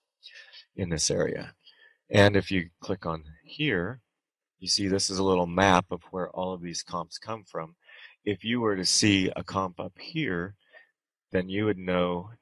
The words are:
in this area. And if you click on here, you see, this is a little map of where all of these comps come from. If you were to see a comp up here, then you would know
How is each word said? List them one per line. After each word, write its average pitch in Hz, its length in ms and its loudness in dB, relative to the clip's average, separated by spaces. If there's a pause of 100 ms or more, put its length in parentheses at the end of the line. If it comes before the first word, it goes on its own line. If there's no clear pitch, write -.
(760)
in 90 140 -4
this 80 200 0
area. - 460 -2 (540)
And 101 260 8
if 95 160 2
you 90 180 0 (120)
click - 240 -6
on 80 180 -4 (220)
here, 117 560 -4 (580)
you 92 80 -12
see, 98 200 0
this 95 220 2
is 95 100 -2
a 95 40 2
little 92 240 4
map 90 440 6
of 90 100 -8 (100)
where 87 200 -6
all 92 220 -4
of 90 80 -10
these 85 200 -8
comps 85 360 -8
come 110 260 -10
from. 82 320 -10 (500)
If 104 180 -4
you 117 160 -2
were 107 160 0
to 92 100 -4
see 95 500 4
a - 80 -8
comp 95 360 -4
up 95 200 -10
here, 98 560 -6 (760)
then 92 180 -2
you 101 160 -2
would 104 120 0
know 90 540 -2 (100)